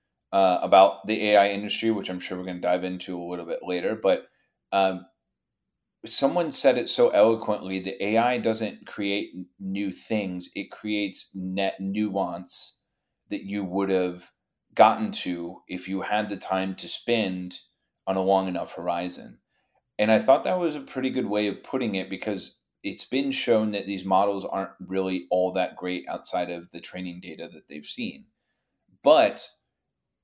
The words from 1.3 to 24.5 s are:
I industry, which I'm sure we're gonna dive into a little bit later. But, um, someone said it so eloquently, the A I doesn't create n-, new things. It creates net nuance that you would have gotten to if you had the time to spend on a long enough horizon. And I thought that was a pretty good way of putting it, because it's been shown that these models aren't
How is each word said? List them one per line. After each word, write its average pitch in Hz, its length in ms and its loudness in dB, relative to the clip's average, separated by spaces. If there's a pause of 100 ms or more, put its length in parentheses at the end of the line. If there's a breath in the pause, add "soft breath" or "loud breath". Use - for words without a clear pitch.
I 101 120 8
industry, 101 400 -2
which 101 200 -2
I'm 90 100 -6
sure 90 180 -8
we're 90 80 -8
gonna 90 140 -8
dive 90 240 2
into 92 360 -6
a 85 60 -8
little 87 200 -8
bit 82 180 -6
later. 90 320 -2
But, 98 320 2 (440)
um, 95 360 2 (960)
someone 156 480 2
said 127 280 4
it 117 100 -4
so 120 200 4
eloquently, 107 680 2
the 95 240 -6
A 107 140 2
I 123 220 2
doesn't 110 480 -4
create 101 480 -4
n-, 92 100 -12 (140)
new 98 320 -4
things. 92 640 -6
It 98 160 -8
creates 104 640 -4
net 95 440 -4
nuance 95 1000 -4 (500)
that 104 140 -6
you 98 200 -4
would 95 260 -2
have 90 420 0 (420)
gotten 107 380 6
to 90 560 -6
if 92 200 -8
you 95 140 -4
had 104 280 -2
the 101 80 -6
time 95 380 -4
to 87 120 -8
spend 92 720 -4 (480)
on 95 100 0
a 95 40 0
long 95 260 2
enough 85 260 -6
horizon. 87 680 -6 (600)
And 107 120 4
I 110 60 6
thought 131 280 6
that 185 120 0
was 170 180 -2
a 143 60 -10
pretty 131 300 -4
good 127 160 -2
way 104 200 0
of 95 140 -4
putting 123 320 -4
it, 95 160 -4
because 98 500 -6 (220)
it's 98 240 -6
been 135 240 -2
shown 110 420 2
that 101 140 -4
these 95 180 -6
models 98 400 2
aren't 95 360 -6